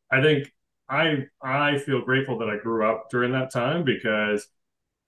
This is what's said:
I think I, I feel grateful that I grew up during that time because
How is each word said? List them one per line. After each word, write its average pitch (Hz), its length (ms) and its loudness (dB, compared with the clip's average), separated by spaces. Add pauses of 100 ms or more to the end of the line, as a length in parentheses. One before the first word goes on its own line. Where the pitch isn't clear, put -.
(120)
I 127 100 2
think 147 320 2 (340)
I, 147 380 0 (160)
I 139 380 0
feel 131 220 -2
grateful 131 380 0
that 104 100 -4
I 104 80 -2
grew 110 300 0
up 110 220 -2
during 123 220 0
that 131 200 -2
time 139 320 0
because 107 640 0 (600)